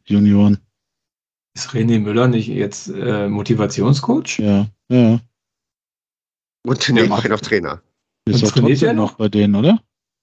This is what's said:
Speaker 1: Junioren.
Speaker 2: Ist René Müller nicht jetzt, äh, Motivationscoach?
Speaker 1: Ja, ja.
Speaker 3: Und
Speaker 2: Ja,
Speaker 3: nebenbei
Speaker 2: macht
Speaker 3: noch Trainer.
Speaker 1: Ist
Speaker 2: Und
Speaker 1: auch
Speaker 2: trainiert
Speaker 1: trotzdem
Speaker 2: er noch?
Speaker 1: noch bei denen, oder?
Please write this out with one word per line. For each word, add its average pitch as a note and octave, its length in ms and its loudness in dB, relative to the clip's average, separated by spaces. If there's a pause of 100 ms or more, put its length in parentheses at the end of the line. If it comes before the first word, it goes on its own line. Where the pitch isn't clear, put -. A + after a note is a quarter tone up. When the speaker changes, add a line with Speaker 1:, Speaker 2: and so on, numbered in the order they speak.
Speaker 1:
Junioren. G#2 540 4 (960)
Speaker 2:
Ist - 160 -12
René A2+ 280 0
Müller G#2+ 300 0
nicht A2+ 180 0
jetzt, G2+ 420 -8
äh, G2+ 400 -4
Motivationscoach? G#2 1120 -2
Speaker 1:
Ja, G#2 300 0 (200)
ja. A#2 300 2 (1500)
Speaker 3:
Und B2+ 220 -2
Speaker 2:
Ja, B2+ 80 2
Speaker 3:
nebenbei A2+ 220 2
Speaker 2:
macht - 120 -2
Speaker 3:
noch G#2+ 120 -2
Trainer. E2 420 -4 (420)
Speaker 1:
Ist A2 180 0
Speaker 2:
Und G#2+ 60 0
Speaker 1:
auch - 40 -4
Speaker 2:
trainiert B2+ 260 2
Speaker 1:
trotzdem C#3 100 2
Speaker 2:
er A#2+ 60 0
noch? A2 160 -2
Speaker 1:
noch - 80 -16
bei G#2+ 100 -2
denen, G2+ 280 2
oder? E3 260 2 (400)